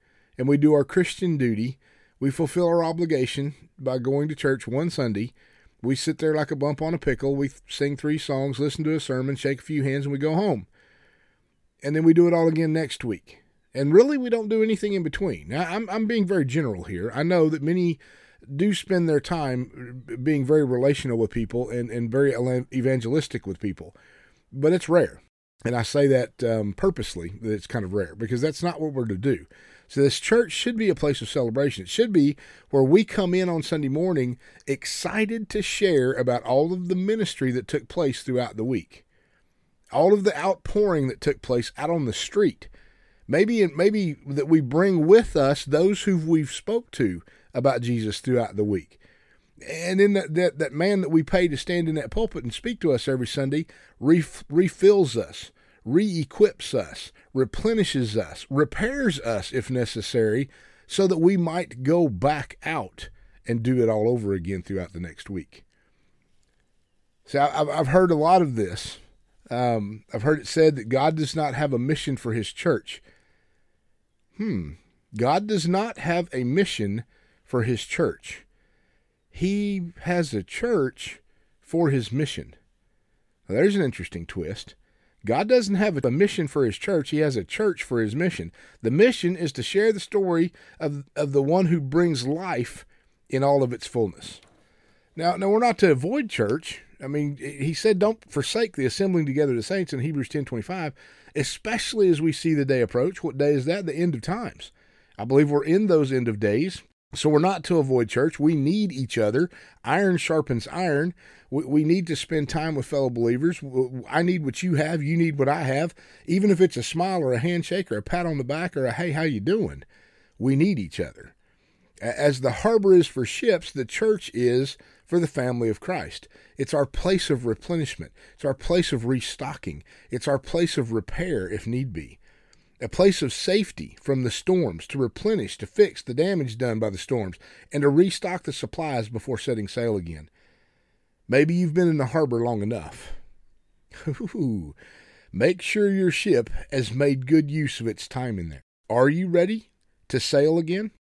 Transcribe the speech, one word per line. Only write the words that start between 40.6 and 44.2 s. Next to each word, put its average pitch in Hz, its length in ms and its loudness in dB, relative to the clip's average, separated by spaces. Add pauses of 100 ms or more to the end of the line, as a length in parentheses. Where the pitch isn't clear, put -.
that - 100 -8
took - 220 -2
place 123 360 -2
out 151 120 -4
on 165 160 -2
the 110 80 -4
street. - 560 -2 (580)
Maybe, 208 380 2
maybe 175 520 0 (100)